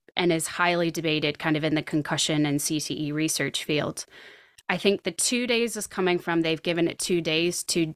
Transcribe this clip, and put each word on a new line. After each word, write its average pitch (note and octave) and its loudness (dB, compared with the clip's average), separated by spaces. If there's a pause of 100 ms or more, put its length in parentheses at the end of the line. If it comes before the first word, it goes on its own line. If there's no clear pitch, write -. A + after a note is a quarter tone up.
(160)
and F3 4
is E3 0
highly F3 2
debated D#3 -2
kind D#3 2
of D3 -2
in D#3 2
the D3+ 0
concussion D3+ 0
and C#3+ 0
C D3+ -2
T D3 -4
E D3 -4
research D3+ -2
field. - -2 (640)
I F#3 0
think G3+ 2
the F#3 -2
two B3 0
days A#3 0
is G#3 -6
coming F3+ 2
from E3+ 0
they've D#3+ 0
given E3+ 0
it - -6
two F3 0
days E3 0
to D#3+ 0